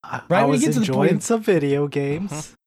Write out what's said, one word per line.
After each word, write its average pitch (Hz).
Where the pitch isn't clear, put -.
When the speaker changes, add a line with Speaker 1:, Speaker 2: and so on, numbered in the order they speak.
Speaker 1:
I, -
Speaker 2:
Right, 202
Speaker 1:
I 226
Speaker 2:
we 277
Speaker 1:
was 254
Speaker 2:
get 311
to -
the 220
Speaker 1:
enjoying -
Speaker 2:
point. 180
Speaker 1:
some 226
video 147
games. 147